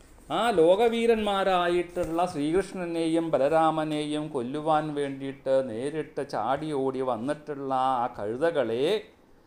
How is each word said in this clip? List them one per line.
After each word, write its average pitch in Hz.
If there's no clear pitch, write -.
ആ 196
ലോകവീരന്മാരായിട്ടുള്ള 190
ശ്രീകൃഷ്ണനെയും 165
ബലരാമനെയും 151
കൊല്ലുവാൻ 151
വേണ്ടിയിട്ട് 135
നേരിട്ട് 139
ചാടി 143
ഓടി 135
വന്നിട്ടുള്ള 135
ആ 131
കഴുതകളെ 135